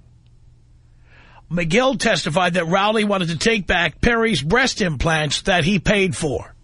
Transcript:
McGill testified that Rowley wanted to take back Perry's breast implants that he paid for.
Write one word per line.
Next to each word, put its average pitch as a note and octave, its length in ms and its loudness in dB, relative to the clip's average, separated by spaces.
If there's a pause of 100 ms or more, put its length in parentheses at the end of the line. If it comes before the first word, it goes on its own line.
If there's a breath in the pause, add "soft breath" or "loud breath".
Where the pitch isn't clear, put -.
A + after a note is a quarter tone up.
(1500 soft breath)
McGill F3+ 460 0
testified F3+ 580 0
that E3+ 120 -2
Rowley G#3 380 2
wanted F#3+ 240 -2
to E3+ 80 -4
take A3+ 300 0
back F3 340 0
Perry's A3+ 400 2
breast A3+ 400 0
implants D#3 640 -2
that F3+ 200 2
he F#3+ 160 2
paid F#3+ 360 0
for. C3 380 -6 (100)